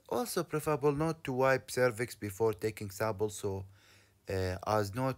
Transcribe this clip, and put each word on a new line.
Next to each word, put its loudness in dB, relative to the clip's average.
also -2
preferable 2
not 0
to -4
wipe 2
cervix 2
before 2
taking -4
sample -2
so, -2
uh, -4
as 2
not 0